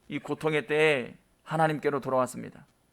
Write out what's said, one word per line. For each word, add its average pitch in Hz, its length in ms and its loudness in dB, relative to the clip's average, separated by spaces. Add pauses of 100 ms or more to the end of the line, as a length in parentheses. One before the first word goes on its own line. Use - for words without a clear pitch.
이 147 100 -6
고통의 147 480 -2
때에 151 480 2 (280)
하나님께로 151 580 0
돌아왔습니다. 120 640 -2 (260)